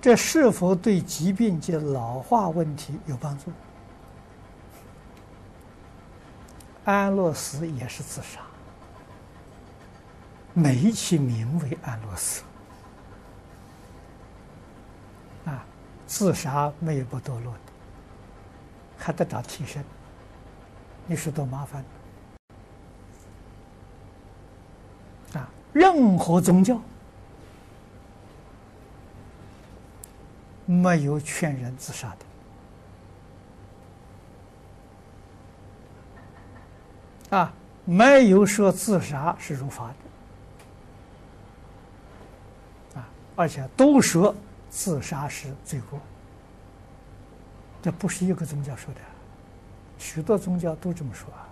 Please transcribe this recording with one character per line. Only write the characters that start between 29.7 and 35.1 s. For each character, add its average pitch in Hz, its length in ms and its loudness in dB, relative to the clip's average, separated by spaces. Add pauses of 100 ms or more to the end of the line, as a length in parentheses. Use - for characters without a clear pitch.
没 180 380 4
有 143 180 -2
劝 147 340 -4
人 127 220 -8
自 - 160 -14
杀 98 240 -12 (4000)